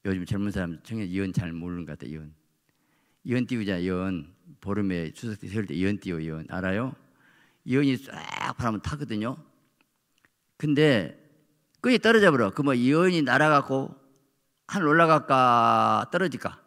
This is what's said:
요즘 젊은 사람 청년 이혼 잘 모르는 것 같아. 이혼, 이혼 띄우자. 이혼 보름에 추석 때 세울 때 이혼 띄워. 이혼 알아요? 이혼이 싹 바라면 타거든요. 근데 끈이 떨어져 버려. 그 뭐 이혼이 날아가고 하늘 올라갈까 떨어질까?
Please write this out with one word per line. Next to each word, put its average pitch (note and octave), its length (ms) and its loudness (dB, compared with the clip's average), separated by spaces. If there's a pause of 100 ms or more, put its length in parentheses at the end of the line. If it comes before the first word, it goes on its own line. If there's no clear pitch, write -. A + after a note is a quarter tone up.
요즘 F#2+ 220 -4
젊은 G2+ 240 -4
사람 F2 320 -6
청년 G#2+ 240 -10
이혼 F#2 260 -4
잘 E2+ 200 -6
모르는 F2 340 -10
것 D2+ 120 -14
같아. B1 120 -14
이혼, D#2 240 -14 (880)
이혼 A#2+ 240 -2
띄우자. G2+ 320 -4
이혼 F#2 560 -4 (260)
보름에 F#2+ 520 -4
추석 A2 260 -10
때 - 100 -16
세울 G2+ 180 -6
때 C#2+ 80 -10
이혼 F#2+ 240 -2
띄워. F2+ 200 -8
이혼 D#2+ 320 -8
알아요? F#2+ 440 -4 (720)
이혼이 C3+ 320 0
싹 - 600 -10
바라면 A2 260 -4
타거든요. A#2 540 -8 (1200)
근데 C#3+ 600 2 (640)
끈이 A#3+ 200 2
떨어져 G#3+ 320 6
버려. A2 180 2
그 D3+ 140 -4
뭐 C#3 100 2
이혼이 D#3 480 2
날아가고 C3+ 720 2 (720)
하늘 E3+ 220 -2
올라갈까 B2 1200 4
떨어질까? - 560 -4